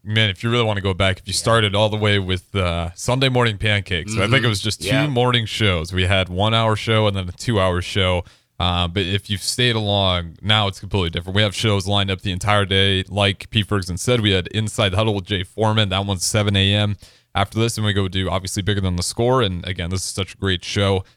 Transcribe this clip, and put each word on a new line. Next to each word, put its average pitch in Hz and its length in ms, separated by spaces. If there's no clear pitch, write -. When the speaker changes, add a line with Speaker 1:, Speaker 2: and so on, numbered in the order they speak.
Speaker 1:
man, 107 280
if 90 120
you 117 80
really 117 140
wanna 101 160
go 95 140
back, 95 240
if - 100
you 95 60
Speaker 2:
Yeah. - 40
Speaker 1:
started 110 360
all 104 160
the 107 80
way 104 200
with, 92 380
uh, 85 380
Sunday 131 340
morning 120 300
pancakes, 104 560
I 110 60
think 107 120
it 135 60
Speaker 2:
Mm-hmm. 120 100
Speaker 1:
was 101 140
just 104 180
two 87 80
Speaker 2:
Yeah. 110 180
Speaker 1:
morning 123 380
shows. 92 480
We 92 140
had 95 240
one 104 240
hour 113 220
show 110 300
and 101 80
then 92 140
a 87 40
two 110 280
hour 90 220
show. 92 420
Uh, 87 300
but 92 160
if 95 260
you've 101 140
stayed 123 320
along, 95 680
now 107 280
it's 98 100
completely 92 320
different. 87 240
We 107 80
have 101 140
shows 101 320
lined 101 200
up 95 120
the 101 100
entire 101 340
day. 95 440
Like 101 420
Pete 107 160
Ferguson 92 300
said, 123 240
we 104 100
had 92 160
Inside 107 440
the 90 60
Huddle 110 200
with 92 80
Jay 95 180
Foreman. 107 460
That 98 180
one's 95 180
seven 104 300
A 98 180
M. 104 240
After 101 220
this, 117 180
and 107 80
we 104 80
go 98 140
do, 92 240
obviously, 92 320
Bigger 101 180
Than 92 140
the 87 80
Score. 123 400
And, 92 240
again, 87 240
this 92 120
is - 40
such - 280
a - 20
great 95 280
show. 98 380